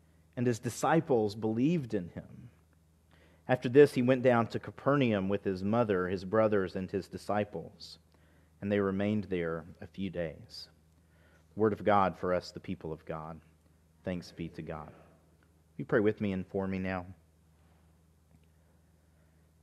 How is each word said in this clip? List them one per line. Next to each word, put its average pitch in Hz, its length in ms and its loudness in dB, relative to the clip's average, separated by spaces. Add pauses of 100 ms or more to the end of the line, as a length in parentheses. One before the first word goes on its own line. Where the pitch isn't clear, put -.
(360)
and 120 100 -2
his 120 140 2
disciples 123 760 0
believed 113 600 0
in 90 140 -4
him. - 400 -16 (1000)
After 127 220 0
this, 139 260 8
he 127 80 2
went 127 180 2
down 117 260 6
to 120 120 -6
Capernaum 110 720 0
with 101 160 -2
his 95 180 -2
mother, 101 460 0
his 92 160 -4
brothers, 101 500 2
and 92 160 -6
his 95 160 -6
disciples, - 920 -8 (640)
and 101 100 -4
they 101 100 2
remained 101 440 0
there 82 400 -4 (160)
a 87 60 -14
few 95 240 -8
days. 82 580 -10 (840)
Word 104 180 4
of 95 100 -6
God 95 360 4
for 90 160 0
us, - 160 -4
the - 80 -14
people 82 340 -8
of 76 100 -14
God. 80 360 -12 (640)
Thanks 87 280 -6
be 85 180 -8
to 82 120 -14
God. 78 280 -12
Will - 880 -20
you 139 80 -8
pray 123 160 4
with 104 200 2
me 101 100 0
and 92 140 -4
for 95 220 -4
me 95 100 -4
now? 92 300 -4 (2500)